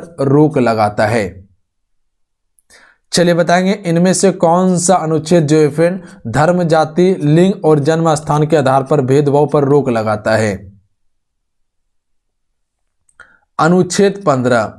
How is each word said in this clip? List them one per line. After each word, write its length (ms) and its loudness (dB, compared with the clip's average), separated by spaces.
रोक 360 2
लगाता 480 0
है? 420 -6
चलिए 220 2
बताएंगे 380 0
इनमें 300 0
से 180 2
कौन 460 0
सा 180 0
अनुच्छेद 500 0
जो 120 2
है 120 2
फ्रेंड 300 -2
धर्म, 360 0
जाति, 500 0
लिंग 500 0
और 160 2
जन्म 340 0
स्थान 320 -2
के 100 0
आधार 260 0
पर 200 0
भेदभाव 440 2
पर 180 0
रोक 260 0
लगाता 440 -2
है? 220 -2
अनुच्छेद 680 0
पन्द्रह। 520 0